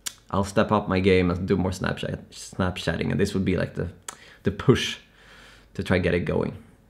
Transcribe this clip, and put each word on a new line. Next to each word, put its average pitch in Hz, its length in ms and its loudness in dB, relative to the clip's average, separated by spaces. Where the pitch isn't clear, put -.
I'll 98 140 0
step - 280 0
up 104 160 2
my 95 120 2
game 92 300 4
and 87 160 -2
do 98 100 2
more 92 160 0
Snapchat, - 460 -6
Snapchatting, - 800 -4
and 90 100 0
this - 140 0
would 95 100 0
be, 92 120 2
like, 90 180 -2
the, 90 140 -4
the 98 80 0
push - 460 2
to 98 80 -6
try 90 160 2
get 87 160 2
it 87 60 2
going. - 360 -2